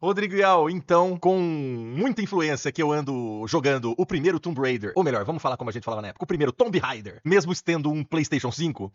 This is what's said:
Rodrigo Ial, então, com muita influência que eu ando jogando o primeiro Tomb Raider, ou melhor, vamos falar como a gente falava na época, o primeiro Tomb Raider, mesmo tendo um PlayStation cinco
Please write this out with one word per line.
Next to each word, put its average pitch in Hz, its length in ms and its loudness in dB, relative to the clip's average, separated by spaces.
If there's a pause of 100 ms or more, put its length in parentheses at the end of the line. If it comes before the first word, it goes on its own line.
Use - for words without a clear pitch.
Rodrigo 190 340 0
Ial, 190 340 6
então, 180 480 2
com 185 200 4
muita 147 840 -2
influência 156 500 0
que 165 100 -6
eu 151 80 2
ando 127 580 -2
jogando 131 500 0
o 185 80 0
primeiro 165 340 0
Tomb 165 180 -6
Raider, 123 380 -2
ou 185 80 4
melhor, 120 220 0
vamos 135 160 -4
falar 131 160 -2
como 120 120 -6
a 107 40 -8
gente 113 100 -8
falava 113 180 -6
na 104 60 -8
época, - 160 -10
o 165 40 -8
primeiro 147 260 0
Tomb 226 260 2
Raider, 107 440 -8
mesmo 180 380 4
tendo 151 300 0
um 151 100 -2
PlayStation 147 480 -2
cinco 120 460 -4